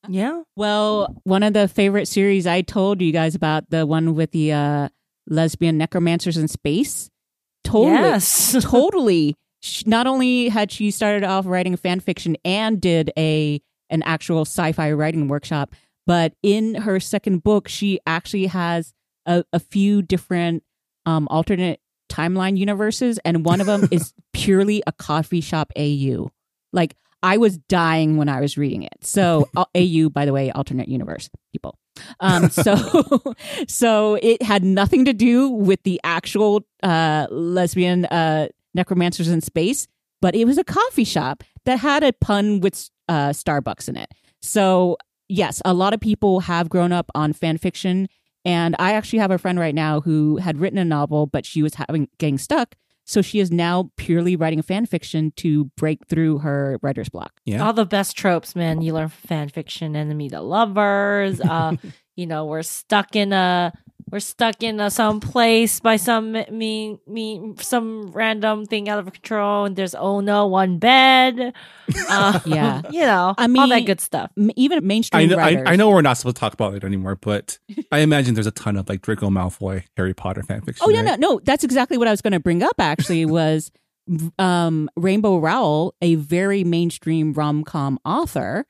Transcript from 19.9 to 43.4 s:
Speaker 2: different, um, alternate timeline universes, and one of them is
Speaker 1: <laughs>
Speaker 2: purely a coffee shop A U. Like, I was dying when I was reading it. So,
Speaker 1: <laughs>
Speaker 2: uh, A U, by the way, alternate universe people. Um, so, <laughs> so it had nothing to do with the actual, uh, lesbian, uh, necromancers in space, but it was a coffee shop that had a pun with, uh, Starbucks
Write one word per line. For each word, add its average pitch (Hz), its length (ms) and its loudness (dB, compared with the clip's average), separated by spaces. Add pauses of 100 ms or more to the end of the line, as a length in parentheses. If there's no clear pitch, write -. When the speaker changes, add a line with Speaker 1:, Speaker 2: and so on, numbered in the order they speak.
Speaker 2:
different, 170 640 -2 (420)
um, 160 260 0
alternate 175 500 -2 (280)
timeline 185 480 -2
universes, 214 680 -2
and 165 180 0
one 175 160 2
of 190 60 0
them 202 240 2
is 165 320 -2
Speaker 1:
<laughs> - 100 -20
Speaker 2:
purely 202 540 2
a 156 60 -6
coffee 160 500 -2
shop 156 340 -4
A 147 100 -2
U. 135 440 -2 (420)
Like, 170 220 0 (280)
I 185 140 2
was 208 220 4
dying 160 580 2
when 147 140 2
I 131 100 -2
was 143 160 -2
reading 135 280 -4
it. - 180 -18
So, 170 500 2
Speaker 1:
<laughs> - 40 -4
Speaker 2:
uh, 180 80 2 (100)
A 180 80 4
U, 160 260 4
by 143 160 -2
the 143 80 0
way, 135 200 -2
alternate 127 360 -6
universe - 400 -8 (240)
people. - 260 -12 (420)
Um, 180 280 4
so, 175 260 4 (720)
<laughs> - 220 -8
so 214 540 2
it 226 200 4
had 202 220 2
nothing 202 400 4
to 269 80 2
do 240 360 4
with 202 340 2
the 180 220 -2
actual, 202 600 0 (160)
uh, 160 480 2
lesbian, 175 760 0
uh, 160 420 0 (260)
necromancers 175 540 0
in 170 120 0
space, - 460 -4 (340)
but 180 140 2
it 226 100 2
was 277 140 4
a 359 60 0
coffee 415 400 0
shop 143 380 -4 (220)
that 254 140 0
had 285 240 0
a 269 120 4
pun 208 460 0
with, - 300 -2 (180)
uh, 143 220 0
Starbucks 143 580 -4